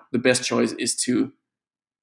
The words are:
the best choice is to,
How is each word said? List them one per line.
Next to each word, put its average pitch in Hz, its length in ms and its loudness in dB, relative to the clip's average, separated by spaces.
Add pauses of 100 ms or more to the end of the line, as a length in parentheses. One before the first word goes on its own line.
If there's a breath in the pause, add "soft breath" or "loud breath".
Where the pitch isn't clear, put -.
(120)
the 127 60 0
best 127 260 2
choice 120 280 0
is - 240 -4
to, - 360 0 (720)